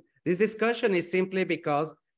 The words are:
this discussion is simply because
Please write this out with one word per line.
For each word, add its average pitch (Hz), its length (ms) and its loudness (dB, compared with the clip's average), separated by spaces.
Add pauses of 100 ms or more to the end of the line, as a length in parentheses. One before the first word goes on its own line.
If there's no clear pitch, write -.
(260)
this 175 140 0
discussion 220 540 2
is 170 160 0
simply 185 360 0
because 156 500 -2 (220)